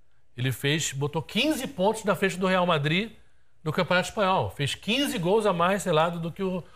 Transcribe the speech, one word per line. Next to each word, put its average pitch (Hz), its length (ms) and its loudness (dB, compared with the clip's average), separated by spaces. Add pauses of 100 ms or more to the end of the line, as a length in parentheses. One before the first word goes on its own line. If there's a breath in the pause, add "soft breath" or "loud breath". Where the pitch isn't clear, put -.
(360)
Ele 123 160 0
fez, 143 400 0
botou 143 300 -4
quinze 262 440 -2
pontos 208 380 -2
na 196 100 2
frente 175 240 0
do 196 80 0
Real 185 200 4
Madrid 170 460 0 (520)
no 156 80 -2
Campeonato 180 360 2
Espanhol. 185 420 0
Fez - 240 -4
quinze 269 440 -2
gols 202 280 2
a 196 80 4
mais, 180 280 2
sei 185 100 -2
lá, 160 180 4
do, 175 100 -6
do 165 120 -4
que 196 100 -10
o, 185 200 -4 (120 loud breath)